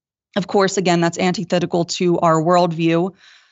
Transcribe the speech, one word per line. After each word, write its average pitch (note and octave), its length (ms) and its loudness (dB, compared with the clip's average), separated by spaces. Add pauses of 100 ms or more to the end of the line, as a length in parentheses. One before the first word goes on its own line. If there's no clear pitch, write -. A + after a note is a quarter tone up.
(380)
of F#3+ 100 -2
course, G3 300 0
again, F3 240 0
that's E3+ 180 -2
antithetical F3 640 -2
to F3 360 -2
our D#3+ 220 2
worldview. E3+ 720 0 (380)